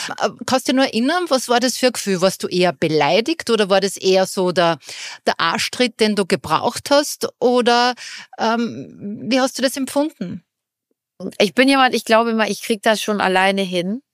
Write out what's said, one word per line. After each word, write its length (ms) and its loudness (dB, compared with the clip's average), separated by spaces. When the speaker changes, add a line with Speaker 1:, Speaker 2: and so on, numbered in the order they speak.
Speaker 1:
Äh, 100 0
kannst 220 0
du 60 0
dich 40 2
nur 80 2
erinnern, 440 -2
was 200 -2
war 120 4
das 160 -2
für 100 2
ein 60 0
Gefühl? 280 -4
Warst 220 0
du 40 -4
eher 260 2
beleidigt 760 0
oder 200 2
war 100 4
das 160 -4
eher 300 2
so 260 -2
der, 280 2
der 140 0
Arschtritt, 600 -2
den 160 2
du 100 0
gebraucht 640 -2
hast? 380 0
Oder, 540 2
ähm, 920 -4
wie 100 2
hast 180 -2
du 40 -6
das 160 -2
empfunden? 680 -6
Speaker 2:
Ich 160 2
bin 160 4
jemand, 260 4
ich 100 -2
glaube 260 4
immer, 180 0
ich 140 -4
krieg 180 -2
das 200 2
schon 200 -2
alleine 400 2
hin. 400 -2